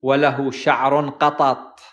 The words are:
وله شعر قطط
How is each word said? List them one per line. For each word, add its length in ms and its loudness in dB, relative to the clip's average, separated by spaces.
وله 480 0
شعر 580 0
قطط 720 -2